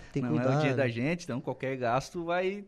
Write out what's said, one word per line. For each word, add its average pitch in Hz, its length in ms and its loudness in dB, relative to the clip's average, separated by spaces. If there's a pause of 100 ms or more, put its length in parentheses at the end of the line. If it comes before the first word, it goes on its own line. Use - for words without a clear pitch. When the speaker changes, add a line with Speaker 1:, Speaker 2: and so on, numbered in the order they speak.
(120)
Speaker 1:
Tem 139 100 -2
que 123 60 -2
Speaker 2:
Não 156 80 2
Speaker 1:
cuidar. 131 160 4
Speaker 2:
é - 20 4
o 139 40 4
dinheiro 139 180 2
da 135 100 4
gente, 131 380 -2
então 127 160 -4
qualquer 135 380 -4
gasto 127 460 0
vai, 185 440 0